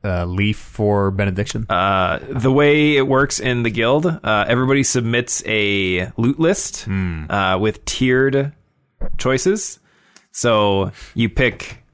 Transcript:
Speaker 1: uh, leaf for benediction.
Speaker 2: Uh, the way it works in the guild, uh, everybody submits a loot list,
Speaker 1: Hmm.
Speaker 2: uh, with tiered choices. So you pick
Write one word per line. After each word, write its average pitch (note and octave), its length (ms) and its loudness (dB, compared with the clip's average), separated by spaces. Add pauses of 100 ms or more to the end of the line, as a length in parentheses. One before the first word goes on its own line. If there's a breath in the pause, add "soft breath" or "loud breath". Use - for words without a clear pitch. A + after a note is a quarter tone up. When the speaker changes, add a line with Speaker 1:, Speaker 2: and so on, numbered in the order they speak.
Speaker 1:
uh, F2+ 220 -2
leaf G2+ 320 0
for G#2 520 0
benediction. G2+ 580 -4
Speaker 2:
Uh, F#2 520 0 (100)
the C3 220 0
way D3 460 4
it C3+ 100 2
works C3+ 320 0
in B2 240 -2
the A#2 80 0
guild, A#2+ 340 0
uh, G#2+ 420 0
everybody C3 360 2
submits A#2+ 640 -2
a G2+ 680 0
loot B2 220 0
list, - 440 -2
Speaker 1:
Hmm. F2+ 480 -4
Speaker 2:
uh, F#2+ 260 0
with G#2+ 280 -2
tiered C3+ 680 2 (680)
choices. F#3 600 -2 (540 soft breath)
So G2+ 580 2 (240 loud breath)
you A2+ 140 0
pick - 520 -2 (120)